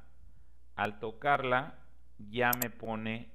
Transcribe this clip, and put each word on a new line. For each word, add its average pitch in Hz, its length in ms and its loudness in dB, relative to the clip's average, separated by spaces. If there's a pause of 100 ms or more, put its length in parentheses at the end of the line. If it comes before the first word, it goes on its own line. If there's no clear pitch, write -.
(760)
al 104 240 0
tocarla 131 760 2 (420)
ya 117 340 4 (100)
me 117 100 0
pone 110 640 -4